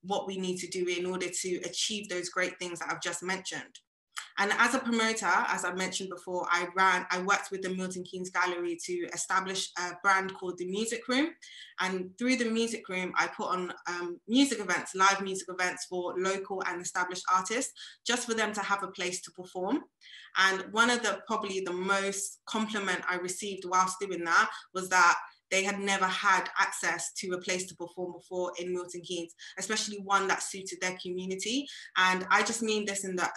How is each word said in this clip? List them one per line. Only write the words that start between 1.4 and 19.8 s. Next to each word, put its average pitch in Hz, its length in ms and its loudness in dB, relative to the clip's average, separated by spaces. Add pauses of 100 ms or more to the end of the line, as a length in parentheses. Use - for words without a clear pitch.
achieve 208 460 -4
those 180 200 -4
great 180 300 -2
things 175 200 -6
that 160 120 -4
I've 160 100 -4
just 175 220 -4
mentioned. 185 560 -6 (600)
And 202 140 4
as 240 200 6
a 262 60 4
promoter, 220 480 2
as 190 360 2
I 180 100 0
mentioned 185 360 -2
before, 175 400 -6
I 175 260 2
ran, 185 360 4
I 180 100 0
worked 190 300 2
with 190 100 -6
the 185 80 -4
Milton 185 340 -4
Keynes 185 280 -8
Gallery 175 520 0
to 180 100 -4 (200)
establish 185 640 -2
a 180 140 -2 (100)
brand 190 320 4
called 180 240 -6
The 180 80 -6
Music 226 420 -2
Room. 285 280 2 (440)
And 185 380 -2
through 254 200 2
The 233 120 2
Music 226 400 0
Room, 185 260 -2
I 170 120 4
put 185 220 -4
on, 180 220 0 (140)
um, 175 420 -4
music 247 320 4
events, 180 360 -2
live 190 260 6
music 190 280 -4
events 180 360 -2
for 180 320 -4
local 190 480 0
and 175 160 -4
established 180 500 -4
artists, 220 420 0 (340)
just 240 180 0
for 233 80 -2
them 214 200 0
to 208 80 -2
have 196 200 0
a 185 60 -6
place 180 340 -4
to - 100 -16
perform. 185 520 -4 (540)